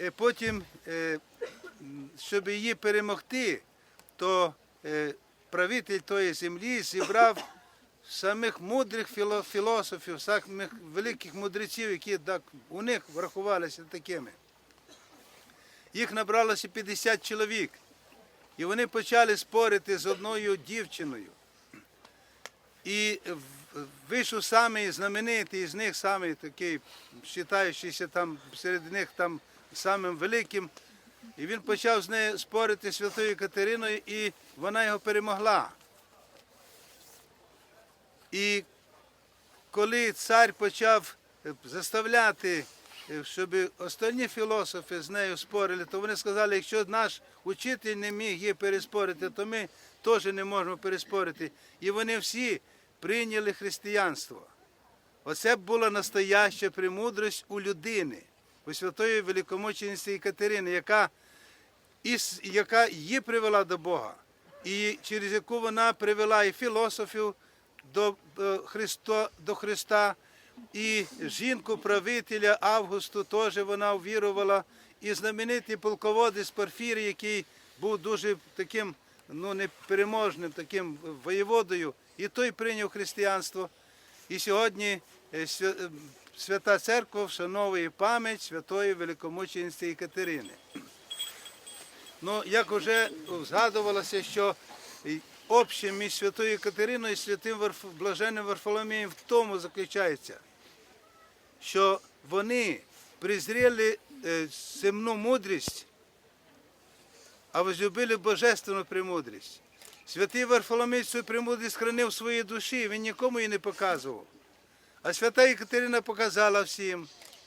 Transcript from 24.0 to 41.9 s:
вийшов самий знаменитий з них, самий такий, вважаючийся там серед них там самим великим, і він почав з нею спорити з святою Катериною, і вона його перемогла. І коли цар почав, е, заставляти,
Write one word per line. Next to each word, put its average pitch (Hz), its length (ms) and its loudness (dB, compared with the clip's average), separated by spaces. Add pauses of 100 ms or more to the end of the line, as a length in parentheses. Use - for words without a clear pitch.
вийшов 226 360 0
самий 226 460 4
знаменитий 202 760 -2
з 151 80 -10
них, 208 220 -4
самий 190 380 0
такий, 160 460 -6 (560)
вважаючийся 180 680 -2
там 165 320 -4 (160)
серед 175 380 -4
них 196 240 -2
там 175 240 -2 (320)
самим 190 440 0
великим, 196 540 -2 (640)
і 147 100 -8
він 214 140 -6
почав 214 420 2
з 170 60 -10
нею 214 300 0
спорити 214 540 0
з - 40 -4
святою 208 400 -2
Катериною, 214 720 0
і 208 260 -4 (240)
вона 202 280 0
його 208 140 2
перемогла. 208 720 2 (2500)
І 202 320 0 (1080)
коли 220 420 2
цар 226 400 6
почав, 214 640 4 (300)
е, 151 80 -8 (100)
заставляти, 196 1000 2 (460)